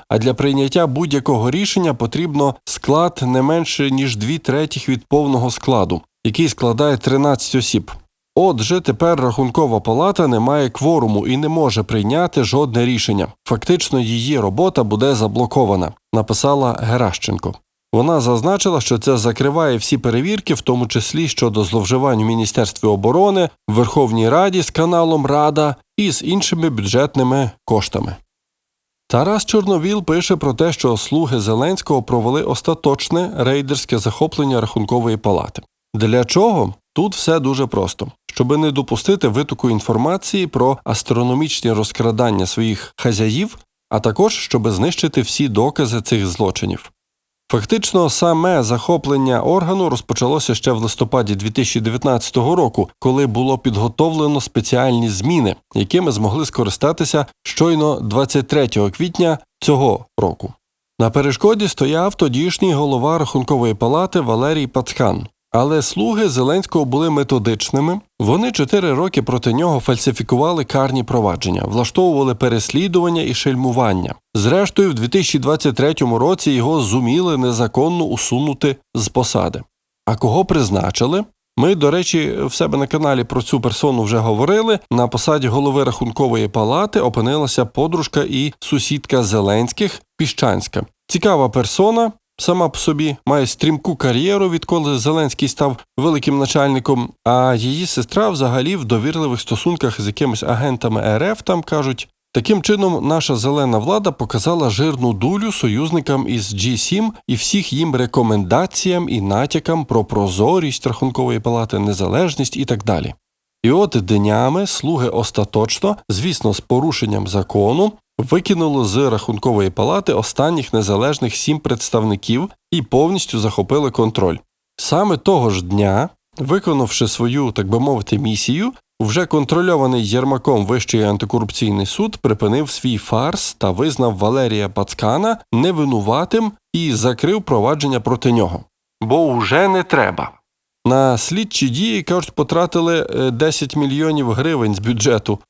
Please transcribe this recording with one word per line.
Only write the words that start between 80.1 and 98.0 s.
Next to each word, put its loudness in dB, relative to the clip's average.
кого 2
призначили? 0
Ми, 4
до 2
речі, 0
в -4
себе -2
на 0
каналі 0
про -2
цю -2
персону 0
вже 0
говорили. 2
На 4
посаді 0
голови 2
Рахункової 0
палати 0
опинилася 0
подружка -2
і -4
сусідка 0
Зеленських 0
Піщанська. -2
Цікава 2
персона, 2
сама 2
по -10
собі, 0
має 2
стрімку -2
кар'єру, 0
відколи -2
Зеленський 0
став -2
великим 2
начальником, 0
а 4
її -2
сестра -2